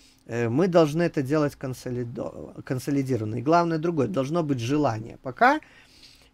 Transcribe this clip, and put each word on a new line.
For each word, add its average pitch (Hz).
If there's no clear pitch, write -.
Э, 117
мы 156
должны 165
это 165
делать 147
консолидо-, 123
консолидированно. 127
И 120
главное 165
другое, 156
должно 135
быть 143
желание. 117
Пока 254